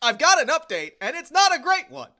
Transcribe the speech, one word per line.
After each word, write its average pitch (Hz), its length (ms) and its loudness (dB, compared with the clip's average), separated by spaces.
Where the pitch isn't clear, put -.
I've 233 180 0
got 349 220 4
an 240 80 -2
update, 202 420 -4
and 233 140 -6
it's 339 160 -14
not 370 240 2
a 330 40 -2
great 359 300 -2
one. 262 200 -16